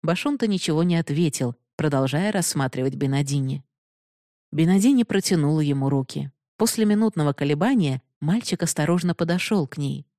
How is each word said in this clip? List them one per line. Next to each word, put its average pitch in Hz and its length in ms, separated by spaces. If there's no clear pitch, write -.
Башунта 226 440
ничего 175 360
не 175 140
ответил, 143 600
продолжая 143 560
рассматривать 139 640
Бенадини. 139 680
Бенадини 196 520
протянула 156 560
ему 139 280
руки. 139 420
После 226 280
минутного 208 480
колебания 147 680
мальчик 180 420
осторожно 165 520
подошел 175 520
к - 120
ней. 139 280